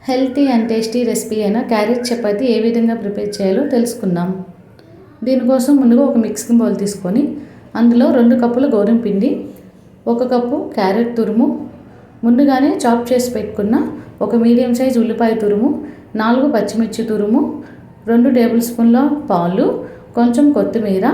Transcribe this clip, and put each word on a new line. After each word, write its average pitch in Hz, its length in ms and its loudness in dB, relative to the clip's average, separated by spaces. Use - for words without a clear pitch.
healthy 269 360 0
and 226 180 2
tasty 226 380 -2
recipe - 360 -4
అయిన 202 120 0
క్యారెట్ 220 380 0
చపాతీ 214 440 -2
ఏ - 20 2
విధంగా 226 360 0
ప్రిపేర్ 202 340 -6
చేయాలో 196 280 0
తెలుసుకుందాం. 185 560 -2
దీనికోసం 254 540 2
ముందుగా 240 280 4
ఒక 240 140 0
మిక్సింగ్ 233 380 0
బౌల్ 196 220 0
తీసుకొని 196 400 -2
అందులో 240 260 4
రెండు 233 260 4
కప్పుల 247 320 0
గోధుమ 214 300 2
పిండి, 196 240 0
ఒక 240 180 -2
కప్పు 247 260 -2
క్యారెట్ 214 420 0
తురుము, 220 280 0
ముందుగానే 262 460 2
చాప్ 240 260 0
చేసి 247 260 0
పెట్టుకున్న 208 380 -2
ఒక 233 60 -2
మీడియం 240 340 4
సైజు 254 240 0
ఉల్లిపాయ 220 400 0
తురుము, 208 260 0
నాలుగు 262 320 2
పచ్చిమిర్చి 214 560 -2
తురుము, 214 320 0
రెండు 247 260 4
టేబుల్ 233 300 2
స్పూన్ల 233 280 2
పాలు, 180 340 0
కొంచెం 240 300 2
కొత్తిమీర 196 560 -2